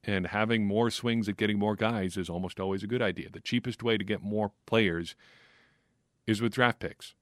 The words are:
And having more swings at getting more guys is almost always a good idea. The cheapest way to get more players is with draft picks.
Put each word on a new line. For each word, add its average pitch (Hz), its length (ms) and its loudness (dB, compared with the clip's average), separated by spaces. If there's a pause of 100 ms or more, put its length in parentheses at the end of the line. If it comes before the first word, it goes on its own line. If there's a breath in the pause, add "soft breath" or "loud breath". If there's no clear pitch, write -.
And 92 240 0
having 110 380 2
more 110 240 2
swings 117 380 0
at 101 80 0
getting 104 240 2
more 104 160 2
guys 107 400 0
is 92 140 -4
almost 90 320 -6
always 95 200 -2
a 104 60 -8
good 120 140 0
idea. 110 280 -2
The - 120 -16
cheapest 120 420 -2
way 117 140 2
to 98 80 -2
get 101 180 -2
more 104 300 -2 (120)
players 87 500 2 (1080 soft breath)
is 107 160 2
with 113 120 0
draft 120 260 2
picks. - 420 -10